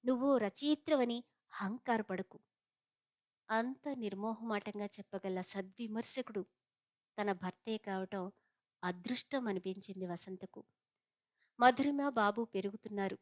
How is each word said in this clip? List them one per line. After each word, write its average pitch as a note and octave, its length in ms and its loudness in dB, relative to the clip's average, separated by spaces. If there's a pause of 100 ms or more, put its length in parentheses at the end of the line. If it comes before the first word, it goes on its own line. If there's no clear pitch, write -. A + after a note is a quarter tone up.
నువ్వో B3+ 320 6
రచయిత్రవని B3 840 2 (380)
అహంకారపడకు." G#3 760 -2 (1080)
అంత A#3+ 440 0
నిర్మోహమాటంగా G#3+ 920 -4
చెప్పగల F#3+ 560 -4
సద్విమర్శకుడు G#3+ 1040 -4 (760)
తన G3+ 100 2
భర్తే F#3 460 -4
కావటం F#3+ 540 -4 (520)
అదృష్టం A#3 640 -2
అనిపించింది F#3+ 600 -4
వసంతకు. F#3 560 -10 (960)
మధురిమ, C#4 500 6
బాబు A3+ 360 2
పెరుగుతున్నారు. G3+ 760 -4